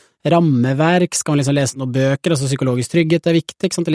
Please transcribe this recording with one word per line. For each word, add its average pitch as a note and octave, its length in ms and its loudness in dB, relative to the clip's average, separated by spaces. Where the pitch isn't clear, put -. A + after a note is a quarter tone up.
rammeverk, D#3 880 2
skal - 160 -4
man D3 80 2
liksom C#3+ 160 0
lese C3+ 220 -2
noen C3 160 -6
bøker, C3+ 380 0
altså C#3 180 -2
psykologisk B2+ 420 -2
trygghet E3+ 360 0
er E3+ 120 2
viktig, - 240 -10
ikke F3+ 120 -2
sant, E3+ 120 -4
jeg D#3+ 80 0